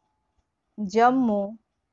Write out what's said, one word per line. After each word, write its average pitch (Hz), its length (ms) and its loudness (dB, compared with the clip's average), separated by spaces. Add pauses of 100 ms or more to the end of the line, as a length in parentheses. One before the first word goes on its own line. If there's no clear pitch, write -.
(800)
जम्मू 220 760 0 (340)